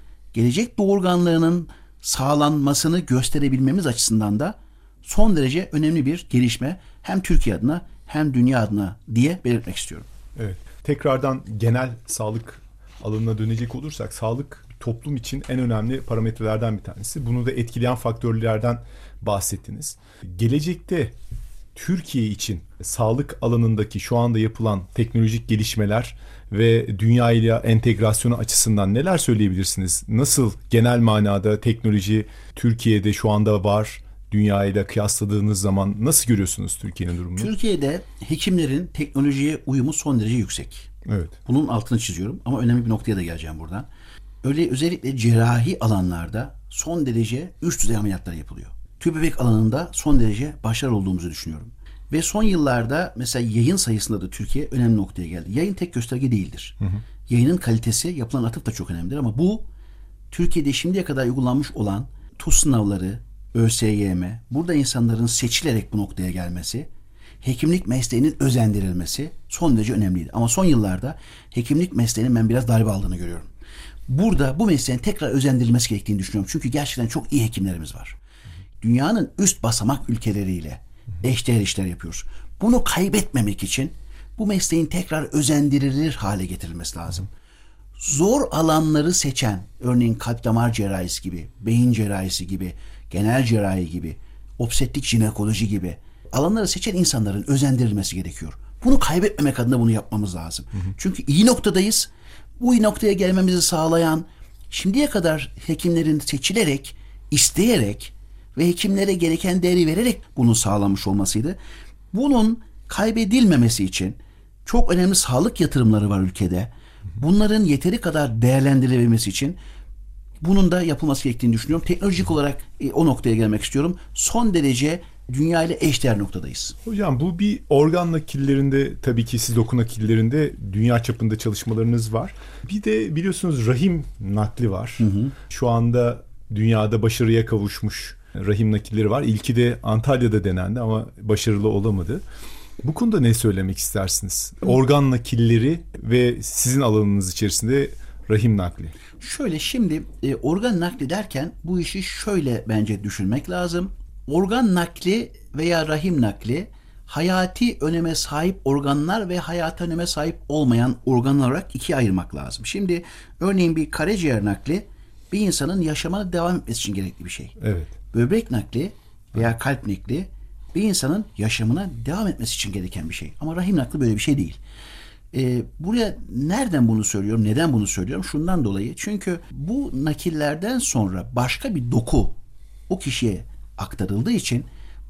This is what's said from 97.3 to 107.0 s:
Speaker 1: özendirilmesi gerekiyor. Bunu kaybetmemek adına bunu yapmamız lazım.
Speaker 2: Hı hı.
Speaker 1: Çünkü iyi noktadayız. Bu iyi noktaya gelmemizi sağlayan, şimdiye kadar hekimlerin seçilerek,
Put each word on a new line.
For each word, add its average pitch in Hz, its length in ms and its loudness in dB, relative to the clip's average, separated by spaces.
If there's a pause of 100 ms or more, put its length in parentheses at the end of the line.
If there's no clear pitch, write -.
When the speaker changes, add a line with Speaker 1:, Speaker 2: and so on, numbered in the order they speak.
Speaker 1:
özendirilmesi 123 680 2
gerekiyor. - 420 -10 (260)
Bunu 269 140 10
kaybetmemek 180 640 2
adına 120 200 2
bunu 113 100 4
yapmamız 104 440 -2
lazım. 82 360 -10
Speaker 2:
Hı 104 60 -8
hı. 95 220 -6
Speaker 1:
Çünkü - 280 -4
iyi 160 200 6
noktadayız. 202 640 2 (500)
Bu 247 140 4
iyi 220 80 4
noktaya 208 300 2
gelmemizi 185 500 2
sağlayan, 165 640 2 (460)
şimdiye 269 400 0
kadar 160 420 0 (140)
hekimlerin 160 520 2
seçilerek, 147 800 -2 (340)